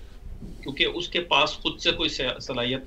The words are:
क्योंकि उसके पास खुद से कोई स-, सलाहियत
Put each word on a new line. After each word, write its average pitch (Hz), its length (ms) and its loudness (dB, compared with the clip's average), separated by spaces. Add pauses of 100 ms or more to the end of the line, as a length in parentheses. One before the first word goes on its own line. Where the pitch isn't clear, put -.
(640)
क्योंकि 151 220 2
उसके 170 340 0
पास 151 440 4
खुद 160 160 0
से 170 120 4
कोई 160 180 2
स-, - 120 -2
सलाहियत 127 640 0